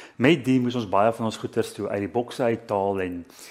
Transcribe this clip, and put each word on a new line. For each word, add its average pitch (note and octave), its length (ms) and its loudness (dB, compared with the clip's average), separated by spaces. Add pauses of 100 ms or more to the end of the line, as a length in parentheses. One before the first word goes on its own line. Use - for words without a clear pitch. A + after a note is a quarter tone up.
(180)
met C3 280 4
die C3 140 4
moes A#2+ 160 0
ons A2 140 -4
baie G2+ 220 4
van A2+ 140 -4
ons A2 120 -4
goeders - 360 -4
toe G2+ 160 -6
uit G#2 100 -4
die G2+ 80 -2
bokse A#2+ 360 -4
uithaal G2+ 580 0
en, F2 240 -6 (260)